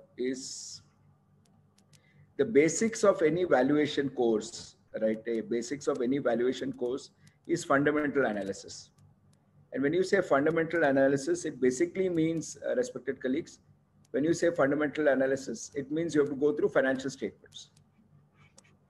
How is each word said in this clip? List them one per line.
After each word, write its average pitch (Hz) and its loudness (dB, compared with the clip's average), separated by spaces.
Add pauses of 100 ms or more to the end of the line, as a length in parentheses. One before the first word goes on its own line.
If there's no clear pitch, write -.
(160)
is - -8 (1500)
the 139 0
basics 156 2
of 190 4
any 165 2
valuation 143 2
course, - -2 (260)
right? 110 -2
The 117 -2
basics 117 -6
of 135 -2
any 127 0
valuation 127 -2
course 127 -6 (380)
is 165 -2
fundamental 143 2
analysis. 101 -6 (800)
And 131 -4
when 143 2
you 180 2
say 190 2
fundamental 160 2
analysis, 139 2
it 151 -8
basically 170 0
means, 160 -2 (100)
uh, - -2
respected 131 -4
colleagues, 131 -4 (540)
when 131 0
you 165 2
say 165 2
fundamental 147 2
analysis, 131 0
it 139 -6
means 160 -2
you 147 4
have 139 2
to 139 -6
go 147 2
through 175 0
financial 131 0
statements. - -12 (1200)